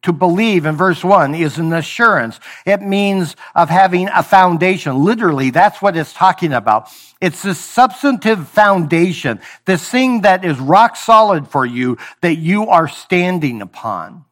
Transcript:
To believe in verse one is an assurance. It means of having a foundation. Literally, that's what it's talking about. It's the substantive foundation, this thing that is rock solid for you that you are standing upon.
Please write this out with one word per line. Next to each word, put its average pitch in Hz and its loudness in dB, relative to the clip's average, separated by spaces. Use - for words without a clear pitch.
To 180 -2
believe 180 0
in 156 -2
verse 170 -2
one 180 2
is 160 -4
an 165 -2
assurance. 165 -2
It 196 0
means 196 -2
of 170 2
having 180 2
a 190 0
foundation. 175 2
Literally, 170 0
that's 180 0
what 190 0
it's 156 -6
talking 180 0
about. 110 -2
It's 180 -4
the 196 -4
substantive 233 0
foundation, 170 0
this 185 -2
thing 254 0
that 190 2
is 151 -2
rock 180 2
solid 214 2
for 135 -2
you 123 -4
that 170 0
you 180 -2
are 165 2
standing 175 -4
upon. 101 -12